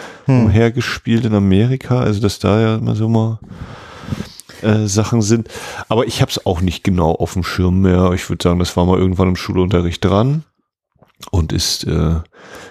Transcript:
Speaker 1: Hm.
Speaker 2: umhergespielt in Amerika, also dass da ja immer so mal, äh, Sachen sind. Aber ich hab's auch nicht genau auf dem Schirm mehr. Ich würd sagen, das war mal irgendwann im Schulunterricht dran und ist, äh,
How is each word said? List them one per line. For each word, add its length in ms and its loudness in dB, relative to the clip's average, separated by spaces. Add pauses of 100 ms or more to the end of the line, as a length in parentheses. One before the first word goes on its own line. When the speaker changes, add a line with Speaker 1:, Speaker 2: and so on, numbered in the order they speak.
(260)
Speaker 1:
Hm. 180 4
Speaker 2:
umhergespielt 800 2
in 100 0
Amerika, 640 2
also 220 0
dass 180 -2
da 220 2
ja 160 2
immer 180 -2
so 140 -2
mal, 320 0 (1200)
äh, 240 2
Sachen 360 0
sind. 260 0 (400)
Aber 180 0
ich 160 -2
hab's 240 -4
auch 140 0
nicht 240 -2
genau 280 2
auf 200 -2
dem 120 -4
Schirm 360 0
mehr. 340 4
Ich 160 -6
würd 120 -6
sagen, 180 2
das 160 -2
war 80 2
mal 140 4
irgendwann 300 2
im 80 0
Schulunterricht 680 -2
dran 400 2 (840)
und 220 -2
ist, 340 -4
äh, 300 0 (540)